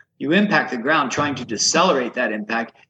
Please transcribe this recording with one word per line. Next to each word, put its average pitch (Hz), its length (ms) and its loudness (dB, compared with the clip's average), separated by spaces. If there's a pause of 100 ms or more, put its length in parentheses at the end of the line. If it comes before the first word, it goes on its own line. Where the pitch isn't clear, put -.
(180)
You 139 160 -2
impact 170 380 2
the 127 60 -4
ground 135 340 0
trying 147 240 -2
to 127 100 -8
decelerate 131 720 0
that 117 180 0
impact 113 420 -4 (140)